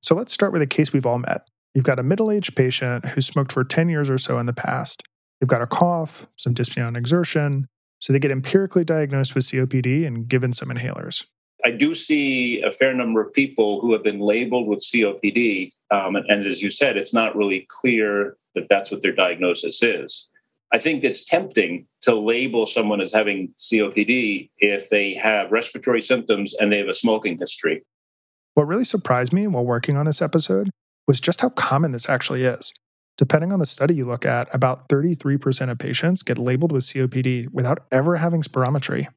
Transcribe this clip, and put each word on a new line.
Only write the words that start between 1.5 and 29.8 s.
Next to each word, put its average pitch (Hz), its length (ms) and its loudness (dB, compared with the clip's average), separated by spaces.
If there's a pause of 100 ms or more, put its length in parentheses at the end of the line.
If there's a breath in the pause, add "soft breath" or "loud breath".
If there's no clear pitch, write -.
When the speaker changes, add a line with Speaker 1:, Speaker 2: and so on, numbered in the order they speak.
Speaker 1:
You've 131 120 2
got 127 160 2
a - 20 -4
middle-aged 208 540 -2
patient 123 500 -2
who 135 140 -4
smoked 135 320 -2
for 131 100 -2
ten 160 260 0
years 147 220 -2
or 131 80 0
so 127 220 -4
in 117 60 -4
the 123 60 -4
past. - 520 -6 (360)
They've 127 80 0
got 120 140 2
a 117 60 -8
cough, 175 580 -2 (100)
some - 160 -4
dyspnea 120 320 -2
on 117 120 -6
exertion, 143 720 0 (320)
so - 120 0
they 135 60 6
get 139 140 2
empirically 180 520 2
diagnosed 143 520 0
with 127 80 2
C 131 160 -2
O 127 80 0
P 131 120 0
D 131 240 0
and 117 220 -6
given 123 260 0
some 127 160 -4
inhalers. 123 580 -8 (380)
Speaker 2:
I - 60 4
do 147 240 0
see 135 680 0
a - 120 -2
fair 131 200 2
number 117 300 0
of 104 100 -6
people 110 480 2
who 117 120 2
have 107 100 0
been 101 160 -2
labeled 113 480 0
with 104 140 -2
C 117 240 0
O 101 100 0
P 101 160 -2
D, 98 420 0 (200)
um, 98 240 0
and, 98 120 -4
and 104 160 0
as 95 160 -2
you 101 100 -2
said, 123 260 0
it's 98 180 -4
not 110 220 0
really 98 320 0
clear 104 680 0 (200)
that - 120 -6
that's 98 220 4
what 98 120 -8
their 92 120 0
diagnosis 87 680 0
is. - 480 -2 (440)
I 113 60 4
think 147 260 0
it's - 200 0
tempting 107 640 0 (160)
to 117 140 6
label 113 500 0
someone 107 340 0
as 92 120 -4
having 101 440 0
C - 240 0
O 101 120 0
P 104 120 2
D 107 540 -2
if 101 320 0
they 101 240 2
have 101 380 0
respiratory 117 500 0
symptoms 110 560 0
and 104 140 4
they 104 60 2
have 98 100 -2
a 92 60 -2
smoking 107 440 0
history. 80 460 -4 (680)
Speaker 1:
What 147 120 4
really 202 180 0
surprised 127 480 0
me 196 140 2
while 143 180 0
working 123 320 0